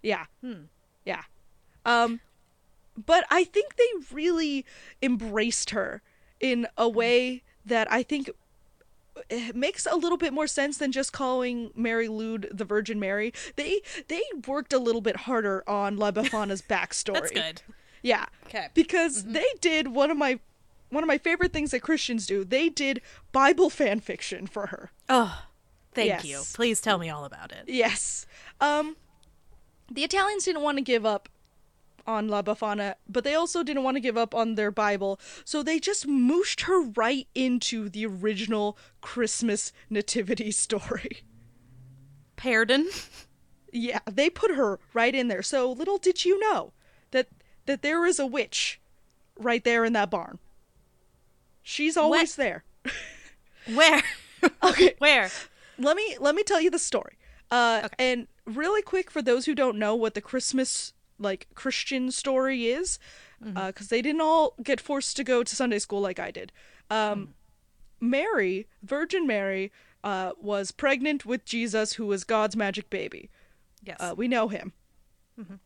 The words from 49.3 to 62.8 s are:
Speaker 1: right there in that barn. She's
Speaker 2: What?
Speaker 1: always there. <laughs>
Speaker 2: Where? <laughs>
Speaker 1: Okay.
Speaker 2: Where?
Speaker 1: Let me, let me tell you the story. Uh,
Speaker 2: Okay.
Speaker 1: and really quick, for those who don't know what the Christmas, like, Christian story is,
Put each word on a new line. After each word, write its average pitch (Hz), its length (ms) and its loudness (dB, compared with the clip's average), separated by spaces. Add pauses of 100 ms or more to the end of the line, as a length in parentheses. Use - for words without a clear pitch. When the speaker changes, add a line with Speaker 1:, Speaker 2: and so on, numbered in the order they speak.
Speaker 1:
right 233 240 0
there 233 220 4
in 226 80 2
that 208 180 2
barn. 185 280 -6 (1200)
She's 311 340 -2
Speaker 2:
What? 330 80 4
Speaker 1:
always 320 320 4
there. 185 280 -4 (200)
<laughs> - 880 -14
Speaker 2:
Where? 302 320 8
<laughs> - 60 -6 (500)
Speaker 1:
Okay. 359 360 8
Speaker 2:
Where? 269 300 6 (500)
Speaker 1:
Let 285 200 4
me, 427 200 -4
let 285 160 4
me 403 80 2
tell 381 200 2
you 349 80 4
the 311 80 -2
story. - 400 -4 (320)
Uh, 233 340 4
Speaker 2:
Okay. 254 280 0
Speaker 1:
and 247 140 -4 (200)
really 320 340 0
quick, 370 300 -2
for 311 100 -2
those 240 240 2
who 302 100 0
don't 247 220 2
know 208 180 0
what 220 200 0
the 208 80 -6
Christmas, - 720 -2 (240)
like, 196 360 -4
Christian 262 560 -2
story 262 580 0
is, 311 300 -2 (460)